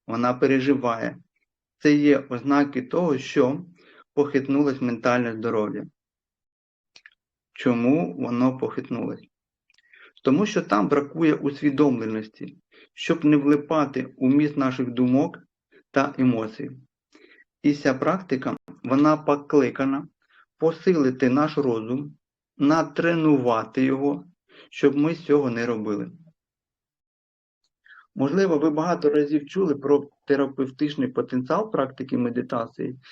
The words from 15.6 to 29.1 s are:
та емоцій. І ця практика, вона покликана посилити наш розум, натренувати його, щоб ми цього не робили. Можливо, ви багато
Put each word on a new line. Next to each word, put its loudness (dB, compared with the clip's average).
та 0
емоцій. -2
І 2
ця 0
практика, -4
вона 4
покликана 0
посилити 2
наш 0
розум, -4
натренувати 2
його, -2
щоб 2
ми 2
цього 0
не -4
робили. -4
Можливо, 0
ви 2
багато 0